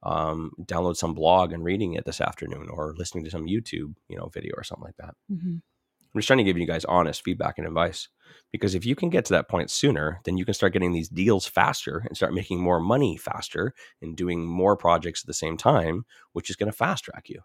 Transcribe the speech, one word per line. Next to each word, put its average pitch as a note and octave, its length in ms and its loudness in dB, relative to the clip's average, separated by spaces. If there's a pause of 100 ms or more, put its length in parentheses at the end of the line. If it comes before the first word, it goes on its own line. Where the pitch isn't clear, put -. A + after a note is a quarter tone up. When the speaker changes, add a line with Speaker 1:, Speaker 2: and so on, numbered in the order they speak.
Speaker 1:
um, D#2+ 480 -2 (100)
download F2 360 -2
some E2 180 -2
blog E2+ 380 6
and E2 100 -6
reading F2+ 320 -2
it - 100 -4
this - 160 -6
afternoon E2 480 -6
or D2+ 280 -6
listening E2+ 260 -6
to D#2+ 80 -8
some E2 160 -6
YouTube, F2 480 -4 (140)
you G1+ 80 -12
know, G1+ 100 -10
video - 300 -10
or - 80 -12
something - 220 -12
like - 100 -18
that. - 180 -16 (160)
Speaker 2:
Mm-hmm. F3 280 -4 (560)
Speaker 1:
I'm - 60 0
just G#2 60 -2
trying C3+ 120 6
to A2+ 60 6
give F#2 140 4
you F2 80 0
guys D#2+ 180 -2
honest E2 400 4
feedback F2 340 -2
and E2 80 -6
advice, E2 420 -2 (420)
because F#2+ 240 0
if F2+ 100 -2
you A#2+ 100 2
can F3 160 -2
get F3 160 2
to - 80 0
that E2 140 2
point F2 220 -2
sooner, F2 540 0
then F#2 120 -2
you F#2 80 0
can G2 100 -2
start F#2+ 200 4
getting F2+ 180 4
these E2 160 0
deals G2 380 2
faster - 600 0
and - 100 -10
start F2+ 180 0
making F#2 260 -2
more F2 200 4
money G#2 360 2
faster - 580 -6 (280)
and E2 140 -10
doing F2 280 -2
more F#2 320 4
projects E2+ 460 2
at - 40 -16
the D2 80 -8
same D#2+ 220 -4
time, F#2+ 480 2 (280)
which - 180 -6
is G2 60 -6
gonna G#2 160 -2
fast D#3 320 -2
track - 260 -16
you. - 140 -14